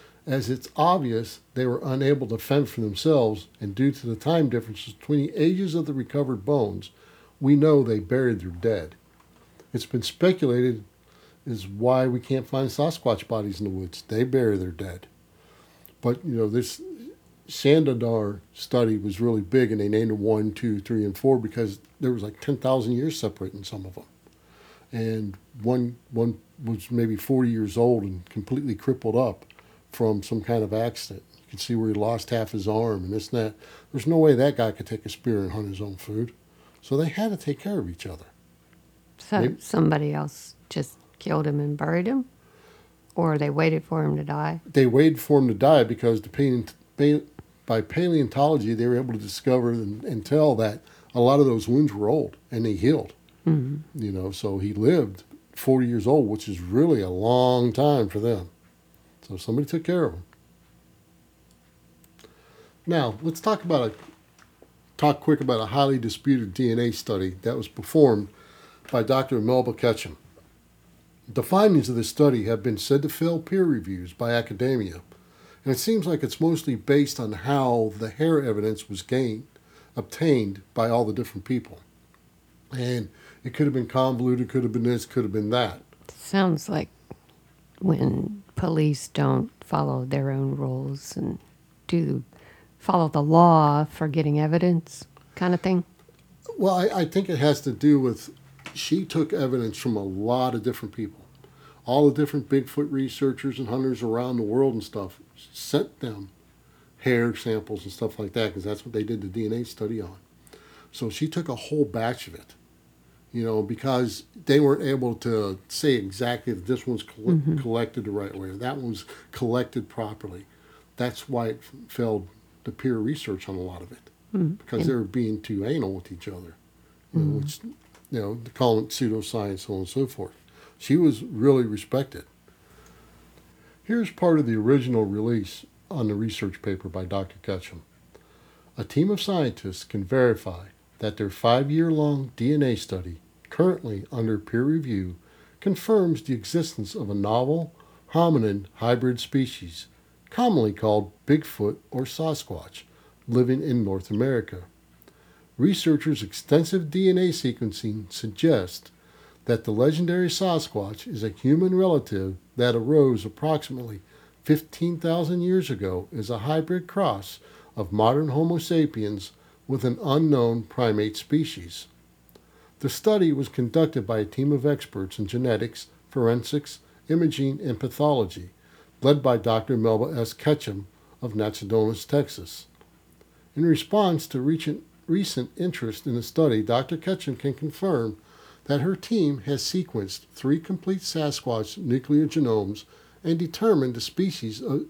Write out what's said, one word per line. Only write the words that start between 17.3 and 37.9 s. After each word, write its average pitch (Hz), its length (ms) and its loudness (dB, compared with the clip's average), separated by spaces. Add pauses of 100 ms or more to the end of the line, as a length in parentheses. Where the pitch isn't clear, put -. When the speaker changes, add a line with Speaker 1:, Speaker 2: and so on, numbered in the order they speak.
Speaker 1:
Shandadar 117 920 2 (140)
study 113 420 0
was 101 240 -6
really 117 200 2
big, 107 300 2
and 107 100 0
they 101 80 0
named 110 220 2
them 107 100 -2
one, 107 320 2
two, 107 280 -2
three, 107 240 -2
and 101 120 -4
four 135 220 4
because 110 400 -4 (220)
there 127 100 0
was, 110 140 -4
like, 107 160 -12
ten 143 160 -2
thousand 123 380 0
years 151 260 -2
separating 98 420 -6
some 95 240 -12
of 92 80 -16
them. - 120 -18 (840)
And 110 460 -4 (260)
one, 123 340 0 (140)
one 117 300 0 (240)
was 113 260 -6
maybe 117 240 0
forty 127 360 2
years 107 260 -2
old 117 260 4
and 92 260 -8
completely 131 460 -4
crippled 117 400 -2
up 120 300 0 (480)
from 107 320 0
some 113 160 -4
kind 113 240 0
of 98 80 -4
accident. 110 500 -6 (140)
You - 140 -20
could 98 100 -14
see 117 160 -2
where 110 120 0
he 107 60 0
lost 104 360 -2
half 113 200 -2
his 101 160 -6
arm 107 380 0
and 92 80 -6
this 107 160 -6
and 120 120 0
that. 110 140 -2 (380)
There's 127 160 -2
no 165 100 4
way 156 160 8
that 139 220 4
guy 113 160 0
could - 140 -12
take - 200 -8
a - 20 -10
spear 110 320 -2
and 92 120 -2
hunt 104 160 -6
his 95 120 -10
own 101 160 -10
food. 110 360 -6 (480)
So - 160 -2
they 156 140 2
had 220 200 -2
to 196 60 -2
take - 240 -6
care 196 180 -4
of 95 100 -4
each 87 180 -12